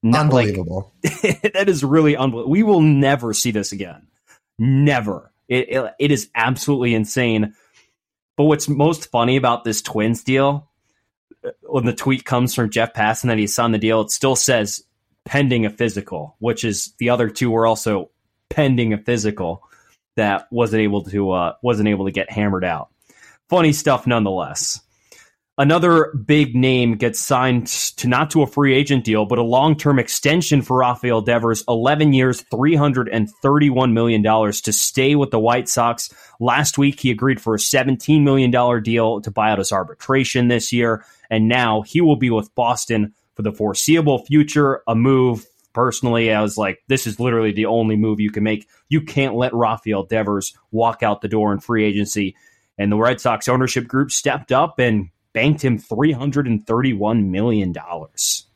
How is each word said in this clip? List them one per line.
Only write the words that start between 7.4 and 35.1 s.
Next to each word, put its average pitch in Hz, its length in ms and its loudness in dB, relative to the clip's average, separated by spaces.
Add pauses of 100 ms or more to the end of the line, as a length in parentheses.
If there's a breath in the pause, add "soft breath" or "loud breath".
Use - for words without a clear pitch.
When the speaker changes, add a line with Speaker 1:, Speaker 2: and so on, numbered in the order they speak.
Speaker 1:
But 143 100 2
what's 151 220 0
most 147 440 -2
funny 120 240 2
about 123 260 0
this 110 180 -4
Twins 110 440 -2
deal, 139 440 0 (760)
uh, - 40 -10 (120)
when 123 220 -4
the 120 80 0
tweet 131 320 -4
comes 123 280 -2
from 113 180 -2
Jeff 113 240 -2
Passan 113 340 -2
that 113 100 0
he 104 80 0
signed 117 280 -2
the 110 40 0
deal, 110 220 0
it 107 100 -4
still 135 240 0
says 113 480 -2 (420)
pending 127 420 0
a 104 40 -2
physical, 98 720 -6
which 113 240 -4
is 104 340 -6
the 120 120 -2
other 120 200 0
two 120 220 -2
were 113 160 2
also 107 420 -2 (400)
pending 123 420 0
a 104 60 -2
physical 104 640 -4 (540 soft breath)
that 101 340 -2
wasn't 113 320 0
able 101 220 -2
to, 98 260 -2
uh, 87 220 -2 (100)
wasn't 107 260 0
able 98 180 -2
to 95 60 -6
get 95 160 -4
hammered 101 360 -2
out. 82 240 -6 (600 soft breath)
Funny 165 240 4
stuff 143 320 0
nonetheless. 98 760 -2 (800 soft breath)
Another 160 560 4
big 131 420 0
name 127 380 2
gets 113 260 -2
signed 127 460 0
to, - 420 -6
not 139 220 0
to 156 120 2
a 135 40 2
free 139 280 0
agent 139 300 0
deal, 107 220 0
but 117 120 -2
a 120 40 0
long-term 139 560 2
extension 147 640 0
for 127 160 0
Rafael 123 420 0
Devers, 113 480 0
eleven 139 460 2
years, 127 260 2 (100)
three 139 240 2
hundred 139 360 2
and 107 180 0 (140)
thirty-one 135 500 2
million 113 300 2
dollars 107 400 0
to 110 100 -4
stay 135 420 0